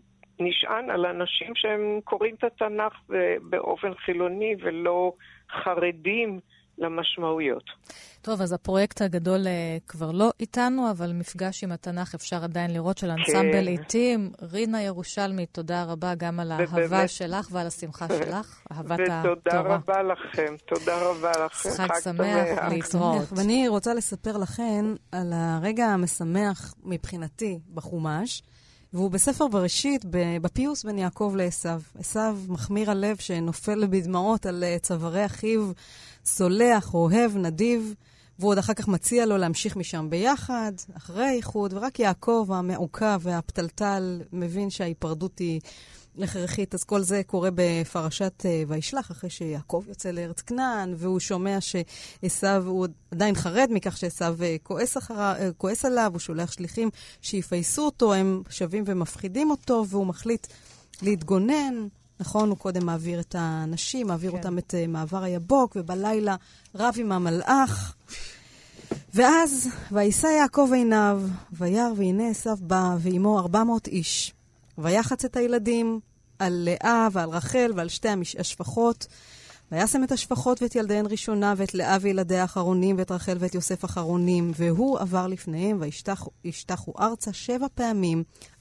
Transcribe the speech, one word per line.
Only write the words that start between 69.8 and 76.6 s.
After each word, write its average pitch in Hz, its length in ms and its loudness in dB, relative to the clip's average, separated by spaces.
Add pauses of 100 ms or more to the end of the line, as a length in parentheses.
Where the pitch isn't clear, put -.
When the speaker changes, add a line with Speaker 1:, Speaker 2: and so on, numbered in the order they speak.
Speaker 3:
"וישא 208 360 4
יעקב 285 460 6
עיניו, 214 480 6 (320)
וירא, 180 420 2
והנה 202 340 2
עשיו 220 320 -2
בא, 185 380 2
ועמו 185 400 4
ארבע 180 240 4
מאות 226 240 0
איש. - 460 -4 (440)
ויחץ 208 480 2
את 254 120 -2
הילדים 233 640 2 (400)
על 180 140 2
לאה 180 580 4